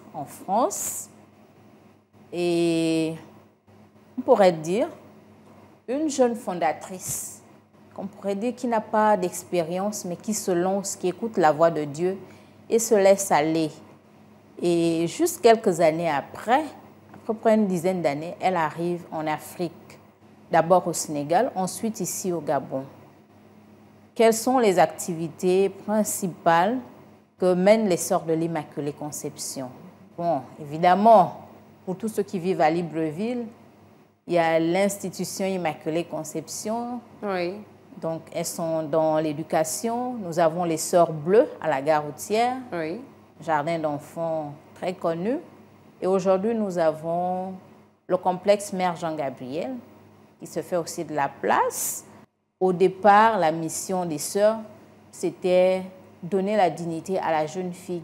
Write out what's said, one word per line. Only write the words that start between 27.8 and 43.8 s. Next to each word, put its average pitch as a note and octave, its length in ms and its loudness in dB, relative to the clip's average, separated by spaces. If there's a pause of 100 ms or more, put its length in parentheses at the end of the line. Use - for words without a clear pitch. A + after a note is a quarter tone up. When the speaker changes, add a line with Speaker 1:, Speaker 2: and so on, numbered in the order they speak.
Speaker 1:
les E3+ 80 2
Sœurs E3 260 -2
de E3 80 -4
l'Immaculée D#3+ 640 -4
Conception ? C#3+ 760 -10 (480)
Bon, E3+ 220 0 (180)
évidemment, F3+ 840 6 (440)
pour F#3 120 -6
tous A3 100 -6
ceux G#3+ 160 -2
qui G3 160 -4
vivent F3 220 0
à D#3 80 6
Libreville, E3+ 760 -4 (800)
il E3+ 100 -2
y - 20 6
a E3 200 4
l'institution F#3+ 880 -2
Immaculée E3+ 600 -4
Conception. A3 960 -8 (220)
Speaker 2:
Oui. F#3 320 -4 (460)
Speaker 1:
Donc, E3 200 -6 (120)
elles E3+ 120 -4
sont E3 380 -4
dans D#3 340 2
l'éducation. D#3+ 960 -2
Nous F3 260 -6
avons E3 240 2
les E3 140 0
Sœurs E3 340 4
Bleues F3+ 380 4 (100)
à - 80 -4
la C3+ 140 0
gare D3+ 240 2
routière, A3 500 -2 (160)
Speaker 2:
Oui. E3+ 300 -6 (400)
Speaker 1:
jardin D#3 380 0
d'enfants D#3 720 -6 (220)